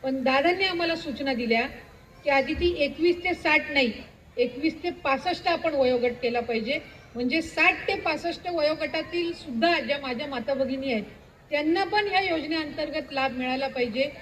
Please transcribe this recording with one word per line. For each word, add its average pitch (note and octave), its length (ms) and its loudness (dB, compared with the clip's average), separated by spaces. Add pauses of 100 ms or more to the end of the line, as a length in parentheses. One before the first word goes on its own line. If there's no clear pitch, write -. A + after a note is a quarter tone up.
पण C4+ 200 -2
दादांनी D#4+ 420 4
आम्हाला E4+ 320 0
सूचना C#4 380 -4
दिल्या A3+ 320 2 (580)
की C#4+ 60 2
आदिती D#4 480 2
एकवीस D4+ 460 4
ते F4+ 100 2
साठ D4+ 380 2
नाही, C4 180 4 (460)
एकवीस B3+ 460 0
ते F4 80 -2 (140)
पासष्ट C#4+ 440 0
आपण E4 260 0
वयोगट B3 380 4 (100)
केला A#3+ 180 0
पाहिजे, A#3 380 -2 (360)
म्हणजे B3+ 280 0
साठ E4 460 2
ते A#4+ 120 0
पासष्ट E4 480 -2
वयोगटातील D#4+ 880 0
सुद्धा D#4+ 460 0
ज्या C4+ 180 -2
माझ्या C4+ 280 -6
माता C#4 280 -4
भगिनी C4+ 380 -2
आहेत G#3 120 0 (460)
त्यांना D#4 340 2
पण G#4 240 2
ह्या F#4 120 2
योजनेअंतर्गत D#4 920 -4
लाभ C4+ 200 0
मिळाला B3+ 360 -2
पाहिजे B3+ 420 -2 (120)